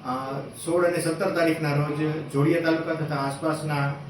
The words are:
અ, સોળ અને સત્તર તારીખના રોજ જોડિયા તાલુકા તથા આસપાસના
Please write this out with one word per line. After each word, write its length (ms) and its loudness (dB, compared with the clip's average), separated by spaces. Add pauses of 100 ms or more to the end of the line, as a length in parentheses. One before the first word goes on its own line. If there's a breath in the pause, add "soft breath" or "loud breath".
અ, 360 -6
સોળ 460 0
અને 120 4
સત્તર 340 0
તારીખના 420 2
રોજ 280 0 (320)
જોડિયા 280 4
તાલુકા 320 0
તથા 220 -2
આસપાસના 720 -2 (200)